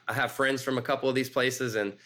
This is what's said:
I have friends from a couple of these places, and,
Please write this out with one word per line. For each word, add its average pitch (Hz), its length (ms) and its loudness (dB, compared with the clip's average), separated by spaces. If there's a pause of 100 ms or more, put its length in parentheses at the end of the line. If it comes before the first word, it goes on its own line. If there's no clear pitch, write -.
I 110 60 -4
have 123 180 0
friends 135 320 0
from 131 160 -2
a - 20 0
couple 135 260 0
of 131 60 4
these 131 160 0
places, 127 460 0
and, 101 180 0 (120)